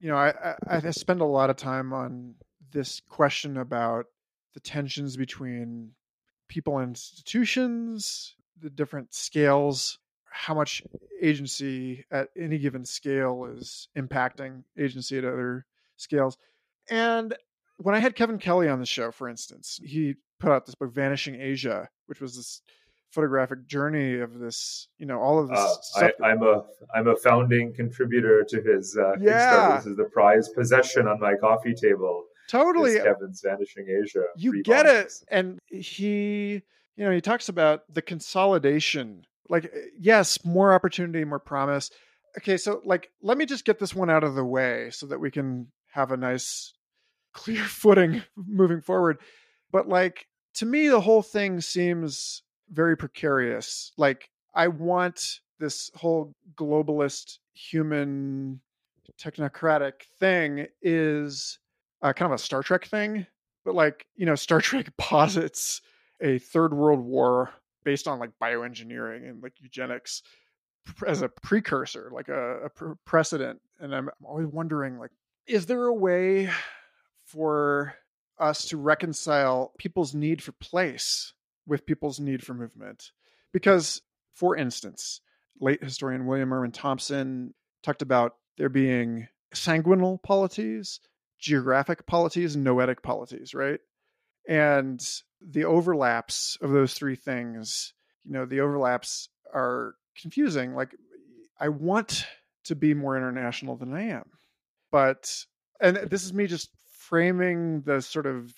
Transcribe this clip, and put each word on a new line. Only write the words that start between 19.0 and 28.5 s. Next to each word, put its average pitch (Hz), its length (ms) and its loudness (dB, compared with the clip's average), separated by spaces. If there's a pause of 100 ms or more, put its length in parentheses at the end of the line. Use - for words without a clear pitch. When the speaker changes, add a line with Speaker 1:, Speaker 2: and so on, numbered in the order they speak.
Speaker 1:
for 127 180 -12
instance, - 540 -16
he 147 320 -4 (240)
put 160 120 2
out 131 140 4
this 131 100 -20
book, 123 180 -8
Vanishing 139 460 -4
Asia, 131 480 -4 (200)
which 147 120 -16
was 127 160 -12
this - 260 -16 (500)
photographic 131 560 0
journey 143 520 -2
of 120 200 -8
this, - 480 -10 (100)
you 156 80 -14
know, 127 140 -6
all 139 200 4
of 143 100 0
this 104 100 2
Speaker 2:
Uh, 98 80 4 (140)
Speaker 1:
stuff. 104 300 4 (100)
Speaker 2:
I, 110 100 4
I'm 110 100 2
a, 107 220 6 (320)
I'm 113 120 2
a 113 80 6
founding 120 580 4
contributor 117 680 4
to 110 180 -2